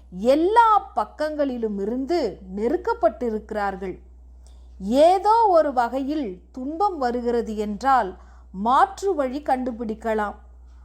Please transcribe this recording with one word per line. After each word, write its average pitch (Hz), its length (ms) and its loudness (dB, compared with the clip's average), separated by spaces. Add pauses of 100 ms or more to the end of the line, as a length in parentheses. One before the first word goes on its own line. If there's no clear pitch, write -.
(180)
எல்லா 381 600 4
பக்கங்களிலும் 254 1000 -4
இருந்து 254 580 -2 (180)
நெருக்கப்பட்டிருக்கிறார்கள். 214 1400 -4 (800)
ஏதோ 370 720 4
ஒரு 311 240 4
வகையில் 254 640 -2 (120)
துன்பம் 330 460 -4
வருகிறது 240 600 -2
என்றால் 214 600 0 (340)
மாற்று 320 640 2
வழி 269 260 -4
கண்டுபிடிக்கலாம். 220 920 -4 (500)